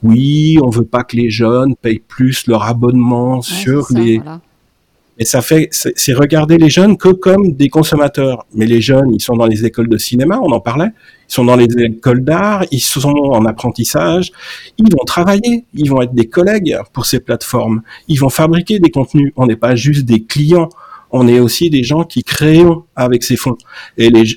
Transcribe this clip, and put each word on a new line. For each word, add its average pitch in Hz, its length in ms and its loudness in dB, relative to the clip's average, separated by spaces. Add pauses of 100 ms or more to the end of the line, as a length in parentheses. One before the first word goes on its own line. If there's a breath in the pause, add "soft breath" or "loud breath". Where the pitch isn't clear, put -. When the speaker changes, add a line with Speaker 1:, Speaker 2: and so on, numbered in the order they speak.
Speaker 1:
« - 0 -
Oui, 147 600 2
on 127 60 2
veut 117 160 0
pas 123 200 -4
que - 120 -8
les 117 140 0
jeunes 120 440 0
payent 113 320 -4
plus - 400 -2
leur 110 180 0
abonnement 123 720 0
Speaker 2:
Ouais, 123 60 -6
Speaker 1:
sur 147 440 -4
Speaker 2:
c'est 127 80 -2
ça, 117 60 0
Speaker 1:
les » 117 220 2
Speaker 2:
voilà. 160 180 -16 (800)
Speaker 1:
Et 117 60 -4
ça - 160 -2
fait, 160 300 0
c'est, - 260 -6
c'est - 160 -2
regarder 151 460 2
les 160 100 4
jeunes 185 300 2
que 185 100 2
comme 185 460 2
des 135 160 0
consommateurs. 143 720 0 (100)
Mais 110 120 0
les 117 160 2
jeunes, 135 320 2
ils 107 80 -4
sont 123 120 -4
dans 117 120 2
les 110 180 0
écoles 117 240 -2
de 110 80 0
cinéma, 143 460 -2
on 160 100 0
en 113 80 -2
parlait. 151 300 -4 (400 soft breath)
Ils - 20 -10
sont 120 140 0
dans 123 100 4
les 120 120 4 (100)
écoles 120 440 0
d'art, 185 480 -2
ils 127 100 -4
sont 143 340 -2 (180)
en 110 140 2
apprentissage. 151 840 -4 (460 loud breath)
Ils 220 160 4
vont 131 140 0
travailler, 208 680 0
ils 143 160 -2
vont 131 140 0
être 123 100 -4
des 117 140 0
collègues 180 500 -2 (160)
pour 123 140 -6
ces 123 140 -2
plateformes. 113 600 -4 (280 loud breath)
Ils 143 120 0
vont 139 80 2
fabriquer 165 500 0
des 165 120 4
contenus. 143 460 -2
On 127 100 0
n'est 113 100 0
pas 123 180 0
juste 139 300 0
des 117 180 2
clients. 160 460 0 (420 loud breath)
On 127 160 2
est 120 140 4
aussi 123 300 0
des 139 120 0
gens 151 220 -2
qui - 180 -6
créons 160 640 2 (100)
avec 123 280 -2
ces - 140 -6
fonds. 120 200 -4 (400 loud breath)
Et 117 140 4
les, 113 140 6 (120)